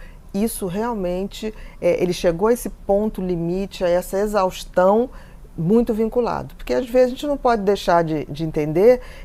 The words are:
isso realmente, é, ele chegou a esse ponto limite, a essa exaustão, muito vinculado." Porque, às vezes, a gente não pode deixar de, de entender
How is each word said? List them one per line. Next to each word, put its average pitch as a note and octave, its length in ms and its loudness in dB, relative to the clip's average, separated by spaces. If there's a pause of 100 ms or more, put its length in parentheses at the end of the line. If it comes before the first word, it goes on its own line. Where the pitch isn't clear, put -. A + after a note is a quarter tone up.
(340)
isso G#3 320 -2
realmente, G3+ 880 -4 (260)
é, F3 220 2
ele F3+ 100 0
chegou F3 360 0
a A#3 40 4
esse A#3 160 -2
ponto G3+ 540 -2
limite, F3+ 600 -4
a F3+ 60 2
essa F3+ 300 0
exaustão, G3+ 880 2 (480)
muito A3+ 380 2
vinculado." G#3+ 600 -2
Porque, - 200 -6
às B3+ 120 -2
vezes, B3+ 200 4
a B3 80 -2
gente D4 120 -8
não C#4+ 120 -2
pode A#3 240 2
deixar F#3 420 2
de, D#3 220 -2
de D3 180 -6
entender D#3+ 560 4 (240)